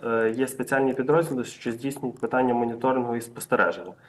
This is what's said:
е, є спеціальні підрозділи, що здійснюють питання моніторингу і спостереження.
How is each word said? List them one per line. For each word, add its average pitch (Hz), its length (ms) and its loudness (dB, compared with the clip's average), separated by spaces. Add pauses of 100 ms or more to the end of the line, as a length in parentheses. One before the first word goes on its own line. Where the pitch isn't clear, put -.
е, 113 320 2
є 131 120 2
спеціальні 135 460 0
підрозділи, 139 500 2
що - 280 -6
здійснюють 131 460 -6
питання 127 360 2
моніторингу 120 600 0
і 117 40 -2
спостереження. - 720 -2 (160)